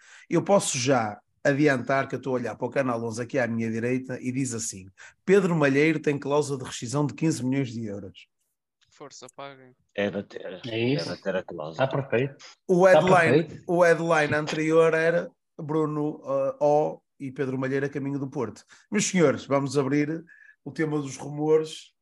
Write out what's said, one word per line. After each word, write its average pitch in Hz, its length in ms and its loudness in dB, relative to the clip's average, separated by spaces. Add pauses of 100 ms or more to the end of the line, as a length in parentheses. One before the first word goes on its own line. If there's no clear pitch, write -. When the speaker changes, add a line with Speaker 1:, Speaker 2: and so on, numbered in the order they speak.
(280)
Speaker 1:
Eu 165 140 0
posso 190 340 2
já 120 440 0 (240)
adiantar 135 640 2
que 135 80 -8
eu - 20 -4
estou 131 160 -6
a 123 60 0
olhar 107 160 -8
para 127 100 -6
o 117 40 -4
Canal 123 340 -2
onze 113 180 -6
aqui 123 160 -6
à 117 80 2
minha 113 240 -2
direita 123 500 -4
e 123 120 -6
diz 127 200 -4
assim: 101 340 -8 (380)
"Pedro 185 300 4
Malheiro 151 460 4
tem 143 180 0
cláusula 139 400 -2
de 123 60 -10
rescisão 139 420 -4
de 127 80 -6
quinze 139 300 -2
milhões 131 280 -2
de 113 140 -8
euros." 98 400 -12 (640)
Speaker 2:
Força, 131 460 -20
paguem. 131 360 -18 (220)
Speaker 3:
É 101 160 0
bater, 95 560 -10
Speaker 4:
É 113 120 -6
isso. 127 300 0
Speaker 3:
é 85 80 -8
bater 95 200 -4
a 92 80 -4
cláusula. 82 400 -6
Speaker 4:
Está 135 120 -2
perfeito. 135 480 -2 (220)
Speaker 1:
O 185 220 6
Speaker 4:
Está 180 120 8
Speaker 1:
headline, 170 440 6
Speaker 4:
perfeito. - 240 -16
Speaker 1:
o 175 160 4
headline 160 500 4
anterior 156 600 2
era 170 360 0 (260)
Bruno, 151 680 -2
eh, 135 340 -2
O 151 420 2 (200)
e 135 100 -10
Pedro 131 260 -4
Malheiro 135 300 -2
a - 20 -2
caminho 139 300 -6
do 135 100 -6
Porto. 123 360 -8 (260)
Meus 208 160 0
senhores, 156 400 2
vamos 139 320 0
abrir 147 460 0 (400)
o 139 80 -12
tema 151 280 -2
dos 135 160 -8
rumores 156 840 -2